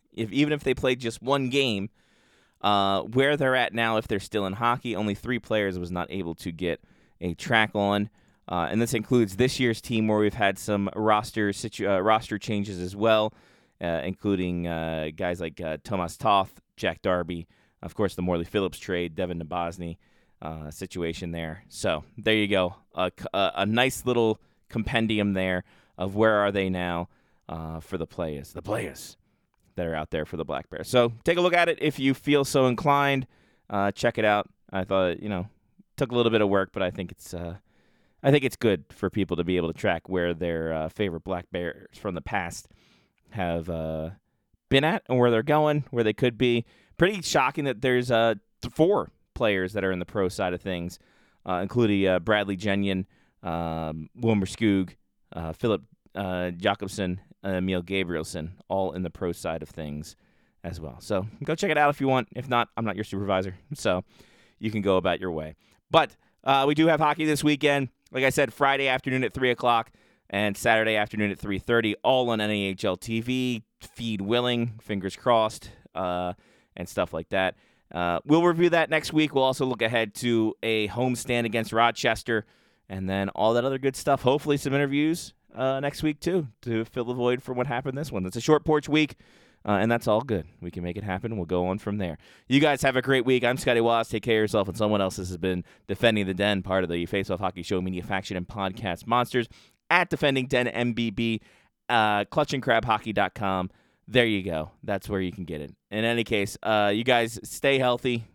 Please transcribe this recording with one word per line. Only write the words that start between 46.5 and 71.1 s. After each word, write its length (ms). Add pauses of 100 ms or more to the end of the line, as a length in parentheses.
Pretty 240
shocking 420
that 180
there's, 300
uh, 240 (260)
th-, 120
four 380 (220)
players 380
that 140
are 80
in 60
the 60
pro 220
side 260
of 80
things, 380 (460)
uh, 160
including, 440
uh, 140
Bradley 380
Genion, 480 (360)
um, 720
Wilmer 320
Skoog, 500 (360)
uh, 220
Philip, 300 (300)
uh, 380
Jakobsen, 720 (200)
and 140
Emil 260
Gabrielsen, 720 (160)
all 240
in 120
the 60
pro 220
side 320
of 60
things 480 (440)
as 200
well. 180
So 260 (200)
go 100
check 160
it 60
out 120
if 120
you 80
want. 260
If 140
not, 260
I'm 80
not 120
your 100
supervisor, 500 (180)
so 300 (540)
you 140
can 100
go 160
about 240
your 100
way. 240 (340)
But, 280 (260)
uh, 240
we 80
do 120
have 120
hockey 240
this 180
weekend. 480 (220)
Like 140
I 40
said, 220
Friday 380
afternoon 340
at 100
three 180
o'clock 400 (380)
and 280
Saturday 400
afternoon 340